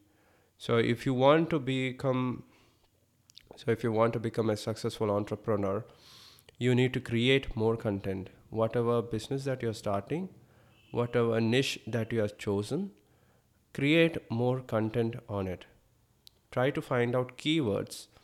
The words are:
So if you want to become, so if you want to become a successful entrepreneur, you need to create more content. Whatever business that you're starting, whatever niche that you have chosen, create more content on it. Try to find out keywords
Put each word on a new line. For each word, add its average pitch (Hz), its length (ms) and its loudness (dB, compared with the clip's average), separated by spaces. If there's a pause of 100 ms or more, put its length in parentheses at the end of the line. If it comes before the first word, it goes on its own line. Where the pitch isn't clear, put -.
(580)
So 120 200 0
if 117 280 2
you 135 80 2
want 147 360 6
to 160 100 0
become, 127 840 -2 (1120)
so - 160 -4
if 113 120 0
you 120 80 2
want 113 220 4
to 117 60 -2
become 110 320 0
a 104 40 2
successful 107 540 -4
entrepreneur, 101 720 0 (760)
you 123 160 4
need 127 180 4
to 131 60 -2
create 123 560 0
more 113 200 2
content. 98 540 -4 (220)
Whatever 117 500 0
business 117 440 -6
that 127 180 -4
you're 113 100 -2
starting, 110 560 -4 (640)
whatever 117 500 0
niche 123 460 2
that 113 240 -4
you 117 80 0
have 104 180 -2
chosen, 110 540 -2 (800)
create 160 440 4 (120)
more 123 300 0
content 113 560 0 (120)
on 101 200 -4
it. 87 180 -8 (840)
Try 131 180 2
to 156 120 -4
find 120 340 0
out 127 220 -2
keywords 127 720 -2 (160)